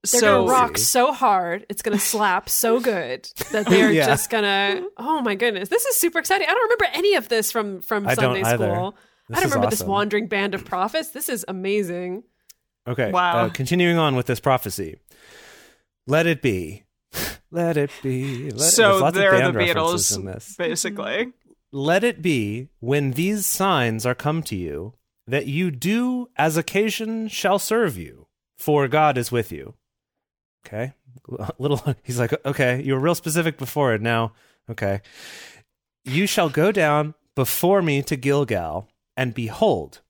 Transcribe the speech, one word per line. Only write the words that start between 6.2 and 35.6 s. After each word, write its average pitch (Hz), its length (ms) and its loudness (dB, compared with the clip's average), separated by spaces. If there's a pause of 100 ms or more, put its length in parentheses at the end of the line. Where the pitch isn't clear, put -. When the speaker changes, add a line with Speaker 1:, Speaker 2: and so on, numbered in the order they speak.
Speaker 1:
exciting. 359 280 0
I 339 40 2
don't 480 120 2
remember 440 300 2
any 381 220 2
of 247 120 -2
this 220 240 0
from, 208 280 -4
from 202 280 -4
Speaker 3:
I 131 80 2
don't 123 180 2
Speaker 1:
Sunday - 140 0
Speaker 3:
either. 113 260 2
Speaker 1:
school. 90 220 -4 (320)
Speaker 3:
This - 100 -2
Speaker 1:
I - 20 2
don't 370 80 2
Speaker 3:
is 285 60 0
Speaker 1:
remember 254 160 2
this 214 120 0
Speaker 3:
awesome. 196 80 -4
Speaker 1:
wandering 208 380 0
band 196 260 -2
of 190 100 -8
prophets. 226 460 -4
This 294 180 -8
is 233 200 -4
amazing. 185 760 -4 (680)
Speaker 3:
Okay, 120 240 0
Speaker 2:
Wow. 180 340 2
Speaker 3:
uh, - 40 -4
continuing 170 480 2
on 147 180 2
with 123 100 0
this 123 140 -2
prophecy. 101 560 -2 (1080)
"Let 160 200 2
it 160 160 0
be. 95 420 -2 (280)
<laughs> - 380 -8
Let 165 260 -2
it 143 140 0 (120)
be. 131 480 -4
Let 110 100 -10
Speaker 2:
So 208 300 6
Speaker 3:
There's 190 120 4
lots 170 140 2
Speaker 2:
they're 196 180 4
Speaker 3:
of - 60 6
band 131 140 2
Speaker 2:
the 110 40 0
Speaker 3:
references 165 540 0
Speaker 2:
Beatles, 95 60 -4
Speaker 3:
in - 80 -10
this. - 300 -14
Speaker 2:
basically. 196 760 -4 (400)
Speaker 3:
Let 160 320 0
it 226 180 -2
be, 123 460 -2 (120)
when 135 320 0
these 190 340 -2
signs 123 600 0
are 123 80 0
come 156 300 -2
to 104 120 -8
you, 85 380 -8 (320)
that 139 200 -2
you 165 240 -2
do 240 680 -2
as 156 200 2
occasion 220 720 -2
shall 196 300 0
serve 202 400 0
you, - 280 -16 (300)
for 147 320 2
God 147 300 4
is 117 140 -2
with 117 200 0
you." 71 220 -14 (920)
Okay. 120 260 -8 (200)
<laughs> - 260 -14
A 104 200 -8
little, 139 240 0 (200)
he's 123 160 -6
like, 120 160 2 (100)
"Okay, 131 380 0
you 135 120 -2
were 131 60 -2
real 165 140 2
specific 165 440 -2
before, 131 340 0
and 107 100 0
now, 113 300 0 (380)
okay. 101 300 -2 (1040)